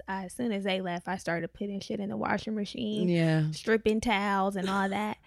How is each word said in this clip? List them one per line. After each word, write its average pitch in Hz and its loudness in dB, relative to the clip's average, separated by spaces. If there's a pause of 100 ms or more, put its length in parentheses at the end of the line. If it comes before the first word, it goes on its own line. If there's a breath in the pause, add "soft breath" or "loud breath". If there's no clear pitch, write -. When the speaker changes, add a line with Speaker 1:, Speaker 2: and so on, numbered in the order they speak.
Speaker 1:
I, 190 -4
as 185 -10
soon 240 -2
as 196 -2
they 190 2
left, 180 -4
I 185 -2
started 165 -2
putting 202 -6
shit 214 -4
in 202 -4
the 214 -4
washing 214 -2
machine, 208 -2
Speaker 2:
Yeah. 160 4
Speaker 1:
stripping 220 2
towels 202 2
and 185 -2
all 196 2
that. 208 -2